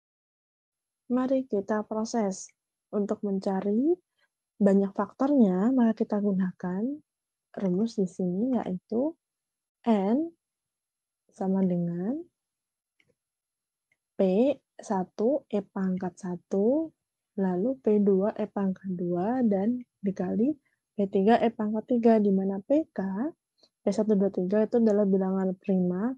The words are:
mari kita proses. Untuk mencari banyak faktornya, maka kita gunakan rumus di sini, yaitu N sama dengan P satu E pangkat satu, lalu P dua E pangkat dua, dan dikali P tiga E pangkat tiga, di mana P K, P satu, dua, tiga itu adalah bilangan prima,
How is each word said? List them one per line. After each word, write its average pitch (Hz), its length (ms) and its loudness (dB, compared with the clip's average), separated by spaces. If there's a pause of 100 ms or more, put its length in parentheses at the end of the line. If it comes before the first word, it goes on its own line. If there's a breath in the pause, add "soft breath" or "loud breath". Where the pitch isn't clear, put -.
(1080)
mari 262 400 -2
kita 214 320 -2
proses. 220 720 -4 (400)
Untuk 208 320 -4
mencari 202 720 0 (640)
banyak 196 320 4
faktornya, 220 800 0
maka 226 320 2
kita 214 160 -4
gunakan 190 640 -2 (720)
rumus 196 400 -2
di 196 80 0
sini, 190 480 -4
yaitu 233 640 -4 (640)
N 226 480 0 (1040)
sama 190 320 0
dengan 175 560 -2 (1900)
P - 80 -2 (560)
satu 214 720 -2
E 202 160 -4
pangkat 185 560 -4
satu, 202 720 -2 (480)
lalu 190 400 -2
P 214 160 2
dua 202 400 2
E 214 80 -4
pangkat 190 480 -4
dua, 180 480 -2
dan 226 420 0 (160)
dikali 190 540 -2 (400)
P - 40 -20 (120)
tiga 202 320 4
E 233 100 2
pangkat 220 400 -4
tiga, 233 300 4
di 208 80 2
mana 190 320 0
P 302 320 2
K, - 80 -6 (800 soft breath)
P - 80 -4
satu, 214 240 2
dua, 196 160 4
tiga 196 360 0
itu 214 120 0
adalah 214 280 4
bilangan 190 520 0
prima, 185 600 0